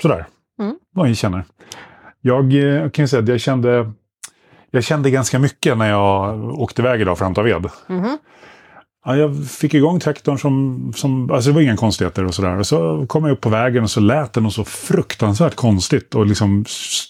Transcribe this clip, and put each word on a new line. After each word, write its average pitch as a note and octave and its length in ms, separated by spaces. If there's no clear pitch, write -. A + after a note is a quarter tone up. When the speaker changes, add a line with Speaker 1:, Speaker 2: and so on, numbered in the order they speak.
Speaker 1:
sådär. G2 240
Speaker 2:
Mm. G#3+ 140
Speaker 1:
Vad F3+ 140
vi A#2 60
känner. F#2 300
Jag, B2+ 240
eh, C#3+ 360
kan D3+ 120
ju C#3 60
säga B2 140
att G#2+ 60
jag A#2+ 120
kände, A#2+ 520
jag B2 140
kände C#3+ 260
ganska B2+ 280
mycket C3+ 400
när G#2+ 120
jag G2+ 540
åkte A#2+ 220
iväg B2 180
idag F#2 180
för G2+ 60
att F#2+ 40
hämta F#2 140
ved. F#2 240
Speaker 2:
Mhm. G3 320
Speaker 1:
Ja, C3 120
jag D3 320
fick - 260
igång D#3 260
traktorn C#3+ 380
som, C3 580
som, C3 340
alltså C3 200
det D3 40
var E3 80
inga A#2 140
konstigheter F#2+ 480
och F2+ 100
sådär. F#2 240
Och G2+ 80
så D#3 420
kom D#3 160
jag D3 80
upp C3 80
på - 80
vägen A#2+ 340
och G#2 80
så A#2 100
lät A#2+ 320
det B2 80
något A2 120
så G#2 120
fruktansvärt - 920
konstigt A2+ 600
och A2 120
liksom G2+ 400
s-, - 440